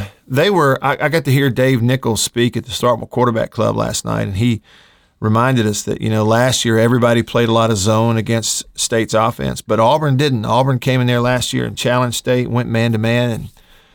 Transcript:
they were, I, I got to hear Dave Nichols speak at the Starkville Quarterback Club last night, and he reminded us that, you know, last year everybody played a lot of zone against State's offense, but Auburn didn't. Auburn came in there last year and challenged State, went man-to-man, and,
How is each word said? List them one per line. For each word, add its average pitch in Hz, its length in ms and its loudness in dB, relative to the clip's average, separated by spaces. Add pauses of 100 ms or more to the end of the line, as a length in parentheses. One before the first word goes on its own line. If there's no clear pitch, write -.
(260)
they 151 240 2
were, 147 320 2
I, 139 180 0
I 151 80 0
got 156 180 -2
to 139 60 2
hear 139 180 4
Dave 127 320 2
Nichols 120 400 0
speak 120 340 0
at 113 80 -6
the - 80 -14
Starkville 117 380 -2
Quarterback 117 400 0
Club 110 260 -2
last 113 280 -4
night, 110 220 -4
and 98 100 -6
he 113 260 0 (580)
reminded 113 460 2
us 104 160 -2
that, 101 180 -4
you 107 80 -4
know, 110 160 0
last 120 400 2
year 113 140 2
everybody 117 440 2
played 117 260 0
a 113 40 0
lot 113 180 2
of 113 60 0
zone 110 400 2
against - 480 -4 (100)
State's 113 400 -2
offense, 110 460 -2
but 107 200 -2
Auburn 139 360 2
didn't. 131 280 0
Auburn 127 340 0
came 127 220 0
in 123 60 0
there 123 140 2
last 123 320 -2
year 127 140 -2
and 107 100 -8
challenged 123 400 0
State, 127 320 -2
went 120 200 -2
man-to-man, 117 640 0
and, - 180 -8 (460)